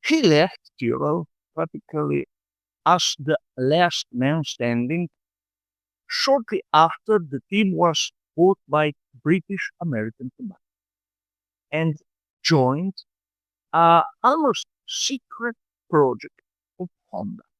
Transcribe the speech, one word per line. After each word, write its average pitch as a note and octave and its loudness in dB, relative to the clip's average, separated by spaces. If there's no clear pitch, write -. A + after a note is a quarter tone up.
He D#4+ 2
left E3 2
Tyrrell C#3+ -2
practically D3+ -6
as E3+ 2
the D3 -2
last D#3+ 0
man C#3+ -2
standing B2 -4
shortly - -2
after E3 2
the C#3 -6
team G3 0
was E3 0
bought F#3 4
by D3+ 0
British F3+ -2
American B2 -6
Tobacco G#3 -14
and D#3 -2
joined D3+ 0
a E3+ 6
almost C#4 0
secret - -8
project C3 0
of F3+ -10
Honda. G3+ -10